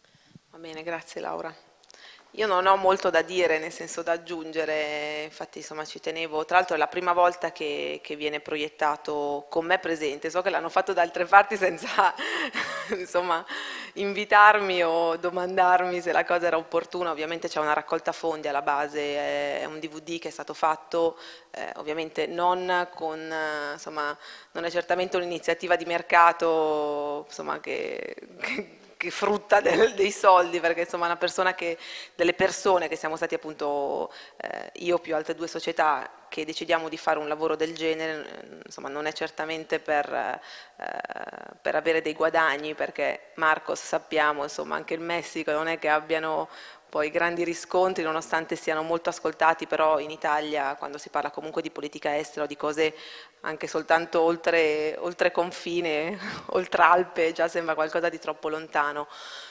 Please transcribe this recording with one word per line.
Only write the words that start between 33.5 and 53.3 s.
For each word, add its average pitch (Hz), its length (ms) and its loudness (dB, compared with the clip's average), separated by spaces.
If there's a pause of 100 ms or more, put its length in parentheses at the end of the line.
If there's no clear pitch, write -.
eh, - 340 -10 (120)
io 175 140 4
più 160 180 -4
altre 156 200 -2
due 165 120 -6
società 160 600 0 (180)
che - 160 -6
decidiamo 165 460 -2
di 160 80 -8
fare 156 220 0
un 151 80 -6
lavoro 156 280 0
del 160 200 -2
genere, 160 520 -2
eh, - 380 -14
insomma - 240 -12
non 147 160 -6
è 156 80 -2
certamente 160 640 -6
per, 147 320 -2
eh, 123 280 -4 (1200)
per - 140 0
avere 160 260 2
dei 156 120 -2
guadagni, 156 600 2
perché 143 600 -4
Marcos 156 460 0
sappiamo, 151 600 0
insomma 151 320 -6
anche 156 200 -6
il 165 60 -4
Messico 165 500 -4
non 156 160 0
è 165 120 -2
che 156 100 -2
abbiano 156 600 0 (400)
poi 151 220 -2
grandi 170 320 0
riscontri, 185 600 0
nonostante 160 520 -2
siano 156 260 -2
molto 165 280 -2
ascoltati, 160 580 2
però 156 320 4
in 151 100 -6
Italia 151 640 -2
quando 147 220 -10
si - 120 -16
parla 143 220 -4
comunque 156 300 -6
di 156 80 -4
politica 147 480 -4
estera 151 280 -4
o - 20 -2
di 147 80 -8
cose 156 400 0 (460)